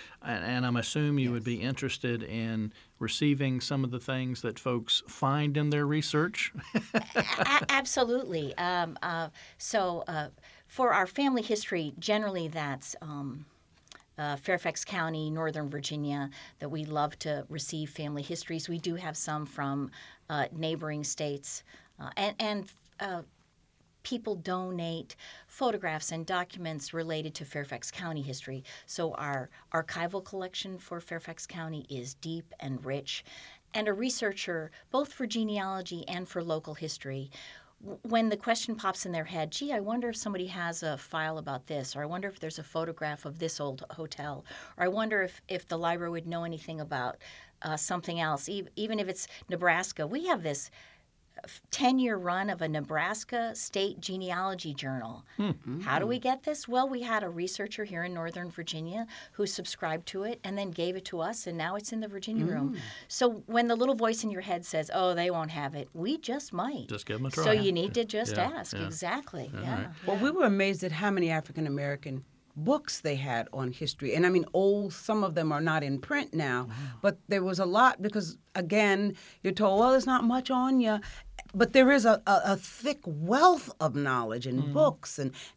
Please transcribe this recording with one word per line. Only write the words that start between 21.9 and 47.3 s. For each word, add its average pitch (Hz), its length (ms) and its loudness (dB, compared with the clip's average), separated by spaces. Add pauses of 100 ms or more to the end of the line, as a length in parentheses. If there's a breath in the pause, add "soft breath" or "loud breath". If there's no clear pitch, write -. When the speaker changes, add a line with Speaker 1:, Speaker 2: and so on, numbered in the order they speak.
Speaker 2:
uh, 135 160 -10
and, 208 240 -2
and, 208 320 -2 (300)
uh, 185 200 -4 (840)
people 226 320 -4
donate 180 800 -4 (320 loud breath)
photographs 190 640 0
and 165 140 -6
documents 175 680 -4
related 160 420 -4
to 147 100 -10
Fairfax 139 440 -8
County 165 320 -6
history. 135 420 -8 (220 loud breath)
So 165 280 -4
our 139 360 -4 (240 soft breath)
archival 170 500 -2
collection 190 540 -8
for 175 220 -10
Fairfax 170 480 -10
County 160 420 -8
is 131 260 -8
deep 165 440 -8
and 135 240 -6
rich. 139 400 -6 (500 loud breath)
And 214 140 0
a 202 60 2
researcher, 196 800 -2 (200 loud breath)
both 285 220 0
for 254 120 -2
genealogy 190 840 -2
and 180 180 -4
for 175 160 -4
local 160 300 -2
history, 139 580 -6 (500 loud breath)
w-, 196 220 -10
when 226 240 4
the 214 100 2
question 233 380 0
pops 196 300 -2
in 180 80 -4
their 160 100 -2
head, 160 280 -4
"Gee, 285 200 -6
I 226 80 0
wonder 233 300 -2
if 226 80 -6
somebody 185 300 -4
has 170 360 -4
a 151 140 -2
file 160 400 -4
about 139 300 -6
this," 143 280 -4
or, 143 80 -4
"I - 20 -4
wonder 180 220 -4
if 196 140 -10
there's 156 180 -8
a 151 40 -12
photograph 151 640 -4
of 156 140 -8
this 160 220 -4
old 135 300 -4
hotel," 147 520 -8 (340 loud breath)
or, 180 60 2
"I 185 60 6
wonder 214 340 2
if, - 240 -4
if 185 200 -4
the 170 100 -2
library 170 340 0
would 170 160 -4
know 170 160 -2
anything 160 380 -8
about, 139 360 -2 (440 loud breath)